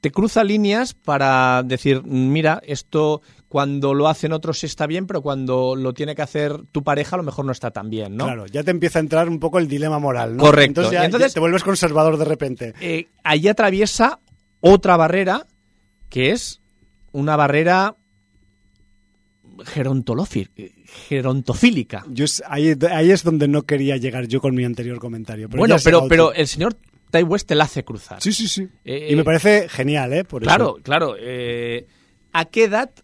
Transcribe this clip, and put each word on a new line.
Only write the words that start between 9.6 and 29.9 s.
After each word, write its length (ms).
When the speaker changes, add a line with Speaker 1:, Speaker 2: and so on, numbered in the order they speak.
Speaker 2:
dilema 320
moral, 380
¿no? 60
Speaker 1:
Correcto. 260
Speaker 2:
Entonces 100
ya, 100
Speaker 1:
Y 40
entonces 260
Speaker 2:
ya 20
te 60
vuelves 240
conservador 540
de 60
repente. 560
Speaker 1:
eh, 280
allí 240
atraviesa 720
otra 360
barrera, 500
que 240
es 280
una 240
barrera 600
gerontolofi-, 840
gerontofílica. 1000
Speaker 2:
Yo 160
es, 220
ahí, 280
ahí 200
es 140
donde 240
no 140
quería 340
llegar 300
yo 140
con 140
mi 100
anterior 340
comentario, 500
pero 120
Speaker 1:
Bueno, 120
Speaker 2:
ya 40
has 80
Speaker 1:
pero, 140
Speaker 2:
llegado 100
Speaker 1:
pero 200
Speaker 2:
tú. 80
Speaker 1:
el 120
señor 280
Ty 120
West 260
te 60
la 100
hace 200
cruzar. 360
Speaker 2:
Sí, 120
sí, 160
sí. 200
Speaker 1:
Eh, 280
Speaker 2:
Y 40
me 80
parece 440
genial, 440